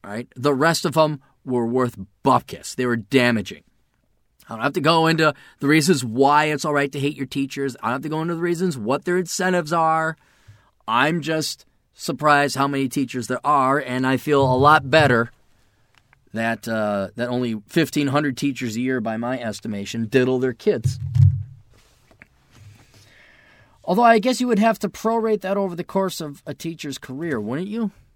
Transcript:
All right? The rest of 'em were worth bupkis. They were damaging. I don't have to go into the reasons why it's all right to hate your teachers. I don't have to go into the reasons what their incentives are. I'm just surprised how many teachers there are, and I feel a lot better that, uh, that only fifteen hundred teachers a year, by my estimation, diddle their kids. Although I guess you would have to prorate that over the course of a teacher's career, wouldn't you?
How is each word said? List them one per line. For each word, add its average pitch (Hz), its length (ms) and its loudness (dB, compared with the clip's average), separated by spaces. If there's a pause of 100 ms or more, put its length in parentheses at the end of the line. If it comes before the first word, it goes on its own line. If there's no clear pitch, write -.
All 101 80 -16
right? 113 240 -10
The 135 200 0
rest 156 300 0
of 156 120 -2
'em 151 240 2 (240)
were 120 240 0
worth 123 280 0 (280)
bupkis. - 500 0
They 127 120 -2
were 120 100 0
damaging. 113 680 0 (880)
I 113 40 -8
don't 110 100 -6
have 143 80 -2
to 185 80 -2
go 160 260 2
into 160 260 2 (280)
the 143 80 0
reasons 151 360 4
why 135 420 4
it's 151 180 -4
all 151 100 0
right 143 160 0
to 143 80 -8
hate 143 180 -2
your 139 100 -6
teachers. 139 500 -4
I 110 100 -8
don't 117 60 0
have 135 100 -4
to 160 60 -8
go 156 120 -2
into 170 140 -4
the 165 60 -6
reasons 175 360 -2
what 120 280 -2
their 180 120 0
incentives 180 560 -2
are. 160 440 0 (720)
I'm 143 320 2
just 156 460 -6 (280)
surprised 143 600 2
how 139 100 0
many 135 220 -2
teachers 127 400 -4
there 127 180 -4
are, 139 320 2
and 127 260 -4
I 131 120 2
feel 139 260 2
a 131 140 4
lot 143 340 6
better 131 400 4 (1040)
that, 113 320 -4
uh, 104 480 -2
that 120 140 -6
only 123 400 -4
fifteen 147 400 0
hundred 143 280 0
teachers 123 380 -4
a 117 60 -4
year, 127 200 -2
by 110 160 -4
my 120 220 -4
estimation, 107 680 -6
diddle 127 340 2
their 127 120 0
kids. - 460 -2 (2750)
Although 185 180 0
I 233 160 8
guess 247 220 0
you 247 80 0
would 226 100 2
have 220 220 2
to 202 80 -4
prorate 220 540 -2
that 196 140 -2
over 190 200 -2
the 175 80 -8
course 190 360 -4
of 147 240 -12
a 147 100 -10
teacher's 156 440 -10
career, 139 420 -6
wouldn't 135 280 -6
you? 220 240 -4 (240)